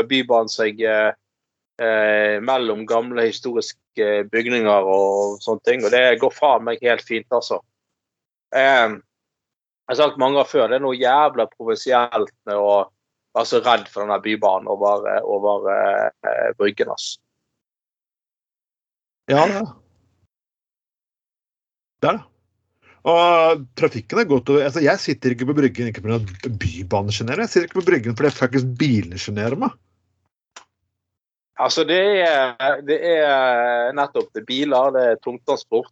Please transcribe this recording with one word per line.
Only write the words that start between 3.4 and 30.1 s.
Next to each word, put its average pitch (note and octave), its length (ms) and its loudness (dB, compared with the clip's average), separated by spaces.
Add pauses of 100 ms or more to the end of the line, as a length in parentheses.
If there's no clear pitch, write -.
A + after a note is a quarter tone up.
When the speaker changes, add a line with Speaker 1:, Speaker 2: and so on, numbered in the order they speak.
Speaker 1:
bygninger A2+ 640 2
og G2+ 480 0
sånne A2 240 -4
ting, B2 160 0
og G#2+ 80 2
det B2 140 4 (180)
går C3 100 0
faen C3 380 2
meg A2+ 100 -6
helt A#2+ 220 0
fint, A2+ 260 -8
altså. A2+ 300 -2 (920)
Eh, B2+ 440 2 (880)
jeg - 80 -8
har B2+ 80 -4
sagt C#3 180 2
mange C3+ 220 2
ganger C#3 80 2
før, B2+ 240 2
det B2+ 60 0
er C3+ 40 -2
noe C3+ 140 -2
jævla B2+ 560 2
provinsielt A#2 800 -2 (160)
med G#2 100 -4
å G2+ 300 2 (500)
være A#2 140 -2
så B2 120 2
redd A2+ 300 0
for G2+ 100 -8
denne G#2 220 -2
bybanen G#2+ 480 -2
over, G2+ 400 0
eh, G#2 160 -2
over, G2+ 400 -2
eh, G2+ 880 -2
Bryggen, - 340 -2
altså. - 300 -10 (2000)
Speaker 2:
Ja, C#3+ 200 4
det G3+ 80 -2
er G3 80 -4
det. D#3+ 100 -12 (2250)
Det C#3+ 60 2
er G#3 80 0
det. - 60 -14 (840)
Og E3 560 4 (120)
trafikken - 460 -2
er A#3 80 0
godt C#3 240 0
over, C#3+ 120 4
altså, C#3+ 160 -2
jeg D#3+ 200 2
sitter C3 340 -2
ikke B2 160 -6
på D3 80 0
Bryggen, A#2+ 320 0
ikke A2 140 -12
på G2+ 40 -6
grunn A2+ 160 -2
av G#2 360 -10
bybanen F#2+ 520 -4
generelt. B2 320 -6
Jeg A#3 80 -8
sitter E3+ 160 0
ikke - 140 -6
på E3+ 80 0
Bryggen A#2+ 260 0
fordi C#3+ 160 2
faktisk B2+ 460 -2
bilene G#2 420 0
generer G#2+ 400 -4
meg. B3 160 -4 (1800)